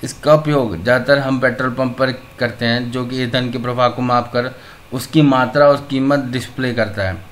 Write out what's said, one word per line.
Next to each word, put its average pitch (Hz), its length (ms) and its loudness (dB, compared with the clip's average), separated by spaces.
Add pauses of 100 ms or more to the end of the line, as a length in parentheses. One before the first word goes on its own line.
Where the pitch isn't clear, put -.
इसका 143 300 2
उपयोग 147 420 2
ज़्यादातर 123 440 2
हम 131 200 -2
पेट्रोल 127 340 0
पंप 127 240 -4
पर 131 140 0 (280)
करते 120 260 -4
हैं, 120 260 -2
जो 127 140 -4
कि 127 180 -6
ईंधन 123 280 -2
के 127 60 -6
प्रवाह 123 320 0
को 120 120 -6
मापकर 120 500 0 (420)
उसकी 135 300 2
मात्रा 135 440 4
और 143 220 2
कीमत 135 300 0 (120)
डिस्प्ले 127 420 -4
करता 101 300 -2
है। 92 280 -6